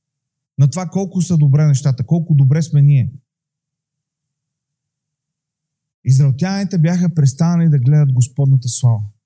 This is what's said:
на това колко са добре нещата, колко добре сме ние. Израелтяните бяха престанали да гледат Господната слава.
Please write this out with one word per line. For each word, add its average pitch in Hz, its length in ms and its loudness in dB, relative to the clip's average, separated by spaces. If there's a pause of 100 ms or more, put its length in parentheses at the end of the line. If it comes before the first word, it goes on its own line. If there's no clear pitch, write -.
(580)
на 139 120 2
това 180 200 -4
колко 190 320 -6
са 165 160 -2
добре 147 300 2
нещата, 135 380 -2
колко 165 300 -2
добре 139 260 2
сме 143 200 0
ние. 143 320 2 (3000)
Израелтяните 175 760 0
бяха 170 360 0
престанали 165 560 0
да 147 100 2
гледат 143 340 2
Господната 127 560 0
слава. 117 340 0 (220)